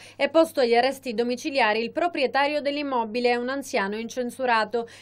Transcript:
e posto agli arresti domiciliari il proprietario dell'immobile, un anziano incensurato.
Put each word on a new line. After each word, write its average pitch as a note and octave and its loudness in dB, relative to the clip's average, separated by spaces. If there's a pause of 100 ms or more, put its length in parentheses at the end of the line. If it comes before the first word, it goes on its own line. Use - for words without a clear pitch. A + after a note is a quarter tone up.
(160)
e C#4 0
posto D#4+ 4
agli A#3 4
arresti B3+ 0
domiciliari A#3+ 0
il A#3 -4
proprietario D4 0
dell'immobile, B3 -2
un A#3+ -4
anziano A3 -2
incensurato. A#3 -2 (140)